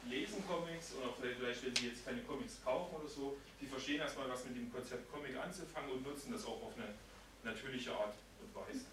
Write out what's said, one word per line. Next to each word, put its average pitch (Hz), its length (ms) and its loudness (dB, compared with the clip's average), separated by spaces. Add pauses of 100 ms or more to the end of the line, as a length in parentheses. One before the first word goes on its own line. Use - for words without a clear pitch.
lesen 208 400 2
Comics 165 460 2
oder 127 180 0
vielleicht, 123 260 0
vielleicht, 120 260 2
wenn 120 120 4
sie 120 120 6
jetzt - 160 -4
keine 120 180 0
Comics - 420 -2
kaufen 160 320 4
oder 151 120 -2
so, 139 280 0 (240)
sie 139 60 -2
verstehen 139 340 2
erstmal, 139 280 2
was 123 160 0
mit 123 120 -2
dem 120 160 0
Konzept - 400 -2
Comic 143 240 -2
anzufangen 156 540 -2
und 127 120 2
nutzen 143 300 -2
das - 140 0
auch 113 160 -2
auf 113 140 -4
eine 110 120 -2 (560)
natürliche 117 480 0
Art 104 220 4 (260)
und 101 140 -10
Weise. - 380 -2